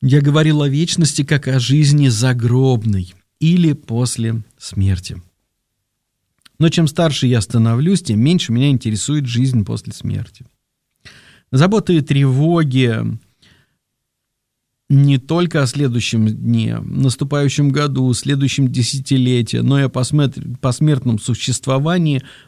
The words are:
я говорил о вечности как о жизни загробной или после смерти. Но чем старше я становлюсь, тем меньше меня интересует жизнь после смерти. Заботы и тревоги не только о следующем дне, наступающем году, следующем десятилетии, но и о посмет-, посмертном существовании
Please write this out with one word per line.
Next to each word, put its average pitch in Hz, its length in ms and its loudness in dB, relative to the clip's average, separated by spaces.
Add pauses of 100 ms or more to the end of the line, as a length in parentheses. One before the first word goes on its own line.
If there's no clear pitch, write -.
я 135 220 4
говорил 151 400 2
о 143 60 0
вечности 151 560 0
как 139 220 -2
о 131 140 0
жизни 143 480 4
загробной 120 1040 0 (260)
или 165 360 2
после 113 720 -4 (120)
смерти. 92 640 -4 (1400)
Но 160 120 2
чем 165 160 2
старше 147 400 -2
я 117 160 2
становлюсь, 123 600 0
тем 107 180 -2
меньше 160 300 0
меня 127 200 0
интересует 131 560 -2
жизнь 120 400 0
после 113 260 -8
смерти. - 540 -10 (1040)
Заботы 180 440 2
и 156 40 2
тревоги 131 1160 0 (1700)
не 139 260 4
только 160 440 -2
о 131 60 0
следующем 117 580 -2
дне, 113 540 -2
наступающем 139 880 -2
году, 131 420 0
следующем 139 540 -2
десятилетии, 127 920 0
но 127 200 2
и 139 60 2
о 131 40 0
посмет-, 127 720 -2
посмертном 127 600 0
существовании 135 1040 -2 (260)